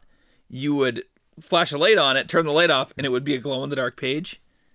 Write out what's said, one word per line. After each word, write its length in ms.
You 260
would 280
flash 340
a 40
light 200
on 180
it, 140
turn 160
the 80
light 160
off, 280
and 80
it 40
would 160
be 100
a 40
glow 260
in 40
the 60
dark 220
page. 440